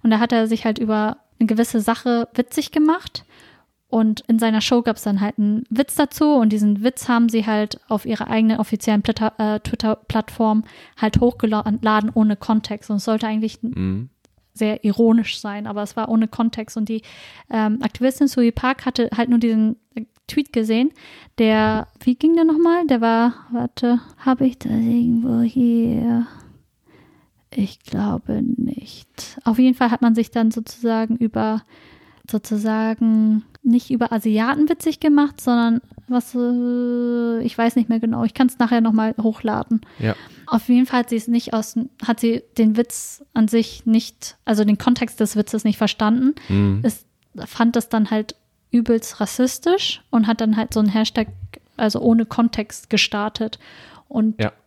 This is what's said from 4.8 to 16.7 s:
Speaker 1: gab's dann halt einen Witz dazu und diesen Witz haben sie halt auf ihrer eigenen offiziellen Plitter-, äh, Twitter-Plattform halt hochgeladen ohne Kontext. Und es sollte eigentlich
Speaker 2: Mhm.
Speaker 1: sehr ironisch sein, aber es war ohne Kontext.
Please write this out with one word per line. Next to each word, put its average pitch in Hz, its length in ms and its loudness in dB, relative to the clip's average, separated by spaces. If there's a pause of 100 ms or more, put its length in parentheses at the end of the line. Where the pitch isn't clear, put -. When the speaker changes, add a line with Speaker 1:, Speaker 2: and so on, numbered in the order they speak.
Speaker 1:
gab's 220 200 -2
dann 202 160 -2
halt 208 180 -2
einen 214 320 0
Witz 254 260 0
dazu 302 400 2
und 220 180 4
diesen 208 280 2
Witz 254 280 -2
haben 233 180 2
sie 220 180 0
halt 214 440 -2
auf 214 160 -4
ihrer 226 240 -6
eigenen 220 320 2
offiziellen 214 400 0
Plitter-, 220 360 -2
äh, 214 220 -2
Twitter-Plattform 220 1040 -2 (320)
halt - 240 0
hochgeladen 214 920 0
ohne 214 240 2
Kontext. 214 520 -4
Und 208 80 -2
es 196 60 -4
sollte 220 240 -2
eigentlich 214 340 -4
Speaker 2:
Mhm. 107 460 -4 (460)
Speaker 1:
sehr 214 320 -4
ironisch 226 560 2
sein, 208 260 -10
aber 208 160 -6
es - 140 -10
war 220 100 -6
ohne 220 220 0
Kontext. 226 480 -4